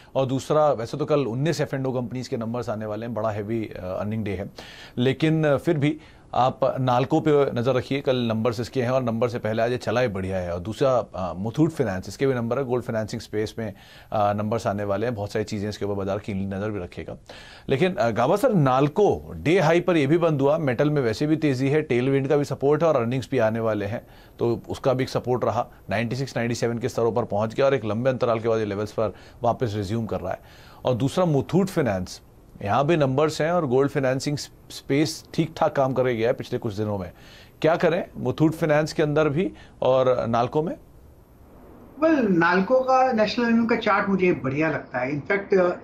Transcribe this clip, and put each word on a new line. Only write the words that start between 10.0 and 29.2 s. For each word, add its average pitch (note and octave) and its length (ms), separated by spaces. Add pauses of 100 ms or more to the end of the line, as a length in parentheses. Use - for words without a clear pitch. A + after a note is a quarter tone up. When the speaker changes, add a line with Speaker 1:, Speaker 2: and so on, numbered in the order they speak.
Speaker 1:
ही B2+ 80
बढ़िया F#2+ 300
है। F2 160
और F2+ 60
दूसरा, A2 540
अ, F2 200
मुथूट A2+ 360
finance, G2+ 380
इसके C3+ 180
भी C3+ 80
नंबर A#2+ 240
है, C#3 60
gold B2 200
financing A2 360
space G#2+ 380
में, G#2+ 160 (380)
अ, G#2 200
numbers G#2+ 340
आने G2+ 180
वाले G2+ 220
हैं, B2+ 80
बहुत G2+ 180
सारी A2 120
चीज़ें G#2 240
इसके G2+ 160
ऊपर G2+ 100
बाजार G2 240
की G#2+ 160
नज़र G2 360
भी G#2 80
रखेगा। F2 380 (520)
लेकिन, F3 260
अ, A#2 160
गाबा B2+ 260
सर, C4 180
नाल्को C#3+ 840
डे D3 240
हाई E3+ 200
पर F3 160
ये C#3+ 100
भी D#3 120
बंद D#3+ 220
हुआ, C#3+ 180
Metal D3 320
में D3 120
वैसे A2+ 240
भी D#3 100
तेज़ी C#3 320
है, D3+ 140
tailwind C3+ 460
का D3+ 80
भी C#3+ 80
support C#3+ 380
है E3+ 60
और D3+ 80
earnings A#2+ 340
भी C3+ 80
आने A2+ 220
वाले G#2+ 260
हैं, A2 200 (320)
तो A#2 300
उसका - 240
भी B2+ 100
एक B2+ 80
support B2 340
रहा, A#2 240 (220)
नाइंटी A2+ 260
सिक्स, C3 200
नाइंटी A#2+ 180
सेवन A#2 240
के A#2 100
स्तरों A#2 240
पर A#2 120
पहुँच A2 300
गया C3+ 120
और C3+ 80
एक A#2 100
लंबे A2+ 260
अंतराल A#2 300
के A2+ 80
बाद A2+ 100
ये A2 60
levels G#2 280
पर G#2+ 220 (280)